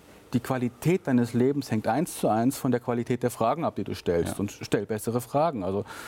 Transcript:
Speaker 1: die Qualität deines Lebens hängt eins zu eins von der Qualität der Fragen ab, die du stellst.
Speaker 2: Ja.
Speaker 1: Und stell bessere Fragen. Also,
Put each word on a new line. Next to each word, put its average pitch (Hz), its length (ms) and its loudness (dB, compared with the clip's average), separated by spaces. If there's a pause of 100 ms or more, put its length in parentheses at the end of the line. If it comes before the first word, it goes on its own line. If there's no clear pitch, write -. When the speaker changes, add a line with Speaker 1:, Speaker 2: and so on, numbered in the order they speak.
(340)
Speaker 1:
die 123 80 2
Qualität 131 680 0
deines 120 260 2
Lebens 131 380 2
hängt 110 160 0
eins 135 320 -2
zu 165 80 2
eins 117 300 4
von 127 140 0
der 123 100 2
Qualität 120 420 -2
der 123 60 0
Fragen 127 340 0
ab, 110 140 -2
die 101 80 -4
du 101 100 -6
stellst. 87 380 0
Speaker 2:
Ja. - 60 -8
Speaker 1:
Und 101 120 -4
stell - 340 -2
bessere 113 360 -2
Fragen. 143 420 0
Also, 98 220 -2 (220)